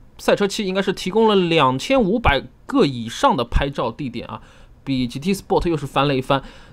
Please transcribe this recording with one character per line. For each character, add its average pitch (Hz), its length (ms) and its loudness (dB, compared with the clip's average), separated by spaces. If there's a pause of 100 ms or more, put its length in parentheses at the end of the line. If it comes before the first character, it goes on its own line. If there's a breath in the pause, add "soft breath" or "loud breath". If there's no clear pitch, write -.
(160)
赛 - 180 2
车 202 120 0
七 202 180 -4
应 185 100 -4
该 196 60 0
是 190 140 -2
提 - 160 -6
供 220 180 2
了 208 80 4
两 160 420 4
千 269 220 0
五 170 180 0
百 135 240 2 (220)
个 269 220 2
以 120 200 -6
上 226 300 0
的 120 80 -2
拍 147 240 0
照 131 240 -4
地 143 160 -8
点 117 180 -10
啊， 110 140 -14 (420 soft breath)
比 127 240 -2
G 131 120 -8
T 180 160 0
Sport 180 340 -2
又 165 80 0
是 139 100 -6
翻 143 220 0
了 143 60 0
一 131 60 0
番。 135 220 0 (300 loud breath)